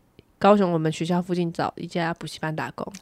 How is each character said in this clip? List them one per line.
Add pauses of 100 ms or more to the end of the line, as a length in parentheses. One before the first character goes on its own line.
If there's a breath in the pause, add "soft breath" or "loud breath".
(420)
高
雄
我
们
学
校
附
近
找
一
家
补
习
班
打
工。 (100)